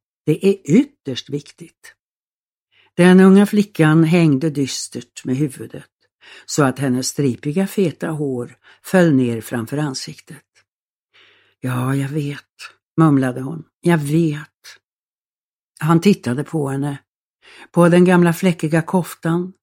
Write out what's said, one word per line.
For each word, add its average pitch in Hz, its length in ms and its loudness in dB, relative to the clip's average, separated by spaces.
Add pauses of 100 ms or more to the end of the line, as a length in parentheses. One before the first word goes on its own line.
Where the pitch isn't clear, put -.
(260)
Det 160 220 0
är 196 160 2
ytterst - 680 -2
viktigt." - 640 -14 (1000)
Den 185 260 6
unga 190 260 8
flickan 165 580 2
hängde 160 460 2
dystert - 760 -10
med 131 100 -4
huvudet, - 560 -10 (540)
så - 180 -2
att 131 160 -2
hennes 131 280 -4
stripiga 147 600 -4
feta 170 420 -4
hår 135 480 -8 (260)
föll 175 300 2
ner 120 280 0
framför 120 360 -8
ansiktet. 151 680 -10 (1160)
"Ja, 127 360 -4
jag 139 140 -4
vet", 143 360 -8 (520)
mumlade 135 440 2
hon. 156 220 -12 (180)
"Jag 170 160 2
vet." 151 800 -4 (1040)
Han 165 220 2
tittade 143 420 0
på 147 260 -6
henne, 139 280 -6 (720)
på 170 180 4
den 175 160 4
gamla 175 280 4
fläckiga 165 480 -2
koftan, 175 800 -6